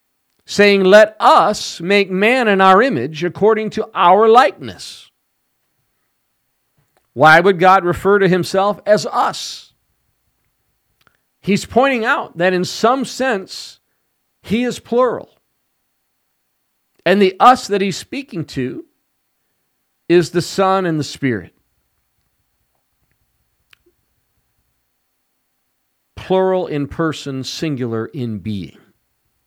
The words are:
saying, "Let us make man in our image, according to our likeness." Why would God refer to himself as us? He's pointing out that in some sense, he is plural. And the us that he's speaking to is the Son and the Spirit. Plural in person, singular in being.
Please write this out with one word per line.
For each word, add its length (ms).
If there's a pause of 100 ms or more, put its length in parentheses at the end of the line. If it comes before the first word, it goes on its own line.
(460)
saying, 380
"Let 340
us 640
make 300
man 380
in 120
our 200
image, 440
according 460
to 220
our 360
likeness." 840 (2000)
Why 260
would 180
God 260
refer 340
to 100
himself 560
as 220
us? 680 (1700)
He's 240
pointing 400
out 320
that 160
in 120
some 420
sense, 720 (640)
he 220
is 160
plural. 580 (1700)
And 160
the 180
us 280
that 120
he's 160
speaking 500
to 380 (1300)
is 200
the 120
Son 420
and 160
the 40
Spirit. 500 (4000)
Plural 500
in 200
person, 580
singular 600
in 340
being. 380 (680)